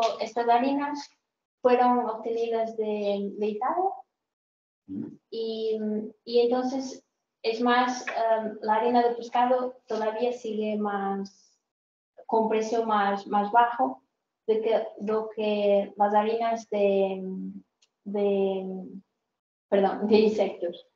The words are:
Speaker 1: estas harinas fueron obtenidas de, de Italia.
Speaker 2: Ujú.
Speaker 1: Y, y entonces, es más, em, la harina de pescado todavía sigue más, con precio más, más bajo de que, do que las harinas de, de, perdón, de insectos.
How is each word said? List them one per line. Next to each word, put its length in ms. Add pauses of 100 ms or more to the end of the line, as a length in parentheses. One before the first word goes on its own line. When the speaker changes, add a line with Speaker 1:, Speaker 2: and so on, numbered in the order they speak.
(200)
Speaker 1:
estas 300
harinas 500 (640)
fueron 380 (100)
obtenidas 680
de, 600
de 80
Italia. 440 (1000)
Speaker 2:
Ujú. 320 (100)
Speaker 1:
Y, 480 (460)
y 180
entonces, 640 (400)
es 180
más, 460
em, 540
la 140
harina 320
de 80
pescado 720
todavía 460
sigue 440
más, 680 (800)
con 220
precio 380
más, 420
más 240
bajo 520 (440)
de 140
que, 260 (120)
do 360
que 600
las 160
harinas 560
de, 520 (840)
de, 600 (1040)
perdón, 380
de 120
insectos. 680 (100)